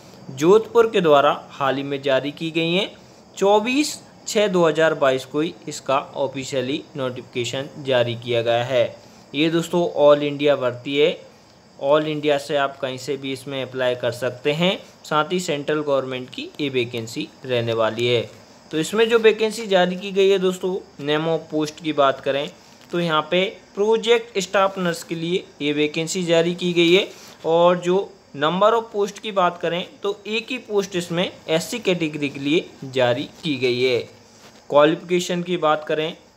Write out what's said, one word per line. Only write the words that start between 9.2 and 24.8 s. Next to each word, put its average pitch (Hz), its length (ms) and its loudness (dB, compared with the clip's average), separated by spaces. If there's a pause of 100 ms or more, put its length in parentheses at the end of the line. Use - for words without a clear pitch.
ये 156 140 2
दोस्तों 170 400 0
All 147 340 6
India 143 320 2
भर्ती 127 420 -4
है, 156 320 2 (520)
All 151 260 2
India 151 300 0
से 143 200 -4
आप 139 220 -2
कहीं 131 180 -6
से 135 200 -6
भी 135 160 -8
इसमें 135 300 -8
apply 127 320 -2
कर 123 160 -4
सकते 123 400 -4
हैं। 175 320 -2 (220)
साथ 151 260 2
ही 185 80 0
central 151 420 -2
government 131 480 -2
की - 200 -14 (120)
ये 143 80 -2
vacancy 120 600 -6 (160)
रहने 120 280 -2
वाली 113 340 0
है। 117 220 0 (420)
तो 156 80 -4
इसमें 214 300 0
जो 233 100 4
vacancy 214 480 2
जारी 180 280 2
की 196 160 -10
गई 190 180 4
है 196 100 2
दोस्तों, 185 640 -4
name 151 220 0
of 160 120 0 (160)
post 151 280 -4
की 156 100 -2
बात 135 260 4
करें 143 320 -4 (400)
तो 175 80 -2
यहाँ 156 320 0
पे 185 260 0 (180)
project 220 640 0
स्टाफ 196 380 0
नर्स 170 260 -4